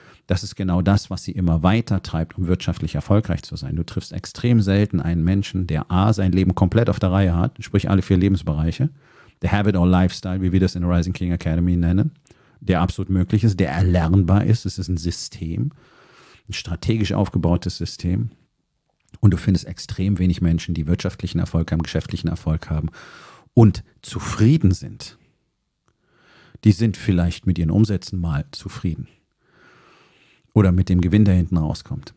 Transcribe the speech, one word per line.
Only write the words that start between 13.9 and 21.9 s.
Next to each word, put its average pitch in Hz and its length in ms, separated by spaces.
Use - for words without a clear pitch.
ist. 113 220
Es 90 100
ist 92 100
ein 90 100
System, 85 720
ein - 60
strategisch 104 580
aufgebautes 87 680
System. 92 520
Und 101 120
du 90 60
findest 90 280
extrem 95 540
wenig 90 220
Menschen, 82 340
die 78 100
wirtschaftlichen 87 540
Erfolg 82 320
haben, 82 100
geschäftlichen - 460